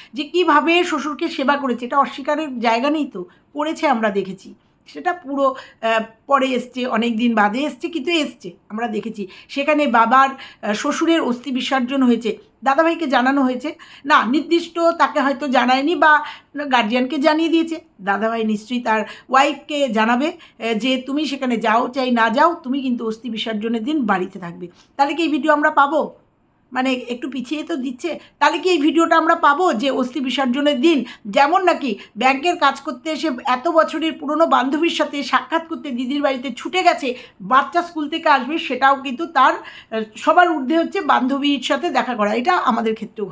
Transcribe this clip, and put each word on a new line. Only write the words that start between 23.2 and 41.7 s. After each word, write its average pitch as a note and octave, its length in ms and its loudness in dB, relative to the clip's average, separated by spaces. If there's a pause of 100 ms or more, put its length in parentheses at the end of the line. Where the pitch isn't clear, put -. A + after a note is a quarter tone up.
বিসর্জনের A3 540 -4
দিন D4+ 140 -2 (120)
বাড়িতে F#3+ 280 -2
থাকবে। F3 280 -12 (300)
তাহলে C#4+ 180 2
কি E4+ 80 -2
এই D#4+ 60 2
ভিডিও D4+ 240 2
আমরা D4+ 180 2
পাবো? C#4+ 320 2 (680)
মানে B3+ 180 0 (240)
একটু D4+ 140 -8
পিছিয়ে C#4 340 -6
তো E4 140 -6
দিচ্ছে, C4 340 -6 (280)
তাহলে D4+ 200 2
কি F4+ 120 -2
এই F4 80 4
ভিডিওটা E4 380 2
আমরা E4 180 4
পাবো E4 300 4 (100)
যে B3 160 -2
অস্থি C4 300 -4
বিসর্জনের C4+ 600 0
দিন, D#4+ 180 4 (280)
যেমন C#4+ 380 2
নাকি D4+ 260 0 (260)
ব্যাংকের C4+ 400 0
কাজ C4+ 240 2
করতে - 300 -8
এসে D4+ 180 -4 (180)
এত B3+ 220 -2
বছরের D#4 440 2
পুরনো D4+ 340 0
বান্ধবীর C#4 440 0
সাথে D4 320 -4
সাক্ষাৎ D#4 460 -2
করতে C#4+ 220 -10
দিদির C4 320 -4
বাড়িতে C4+ 300 -2
ছুটে F4+ 300 -4
গেছে, E4+ 260 2 (320)
বাচ্চা C#4 420 2
স্কুল D#4 260 -8
থেকে D#4+ 200 -2
আসবে, C#4 300 2
সেটাও C4+ 440 2
কিন্তু C#4 240 -6
তার, D4+ 280 4
আহ, - 480 -10 (140)
সবার F4 400 4
ঊর্ধ্বে C#4 220 -2
হচ্ছে F#4 220 -2
বান্ধবীর C#4 720 0